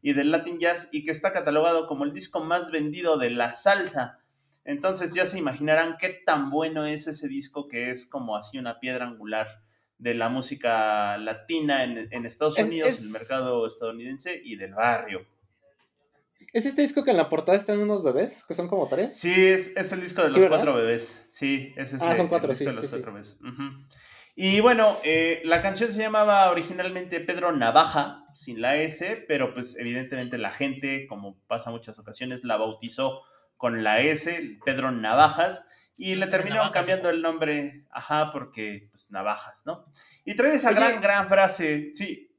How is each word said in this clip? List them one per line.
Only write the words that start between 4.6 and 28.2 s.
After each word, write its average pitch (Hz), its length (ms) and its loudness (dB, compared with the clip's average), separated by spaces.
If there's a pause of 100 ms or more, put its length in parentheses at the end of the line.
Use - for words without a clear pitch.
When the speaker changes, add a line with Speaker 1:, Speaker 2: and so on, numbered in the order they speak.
Speaker 1:
Entonces 170 480 -4
ya 180 140 2
se 190 100 -6
imaginarán 156 640 0
qué 185 100 -2
tan 151 400 0
bueno 156 380 -2
es 151 200 -6
ese 151 200 -8
disco, 139 400 -8
que 123 240 -6
es 123 160 -10
como 120 280 -6
así 107 220 -8
una 120 220 -10
piedra 127 260 -6
angular 110 420 -6 (520)
de 120 160 -2
la 117 140 0
música 110 880 0
latina 135 640 -2
en, 117 260 -6
en 117 160 -8
Estados 147 320 0
Speaker 2:
Es, 160 80 4
Speaker 1:
Unidos, 160 280 0
Speaker 2:
es 117 100 -8
Speaker 1:
el 107 80 -6
mercado 123 560 -2
estadounidense 120 760 -10
y 110 120 -12
del 98 180 -12
barrio. 107 540 0 (1200)
Speaker 2:
¿Es 226 140 0
este 277 160 0
disco 285 220 2
que 277 80 4
en 196 60 6
la 156 120 2
portada 175 280 2
están 208 220 0
unos 208 240 0
bebés? 147 440 0
¿Que 165 80 -8
son 175 120 -4
como 175 200 0
tres? 180 320 -2
Speaker 1:
Sí, 175 140 0
es, 185 420 6
es 185 160 -2
el 185 100 -6
disco 180 200 -2
de 156 80 6
Speaker 2:
Sí, - 40 -2
Speaker 1:
los 185 100 8
Speaker 2:
¿verdad? 160 140 6
Speaker 1:
cuatro 147 180 2
bebés. 117 560 -2
Sí, 139 440 -4
es 135 180 -10
ese, 131 120 -4
Speaker 2:
Ah, 170 100 4
son 185 100 2
Speaker 1:
el - 40 -4
Speaker 2:
cuatro, 165 200 0
Speaker 1:
disco 131 100 -2
Speaker 2:
sí, 143 60 -2
Speaker 1:
de 135 80 -2
los 113 80 -6
Speaker 2:
sí, 139 60 -6
sí. 135 60 -8
Speaker 1:
cuatro 117 200 -8
bebés. 104 280 -18
Ujú. 127 220 -12 (720)
Y 190 260 4
bueno, 220 420 6
eh, 160 420 2
la 165 160 4
canción 196 300 0
se 208 100 -4
llamaba 208 480 6
originalmente 180 680 -4
Pedro 175 320 -2
Navaja, 143 840 2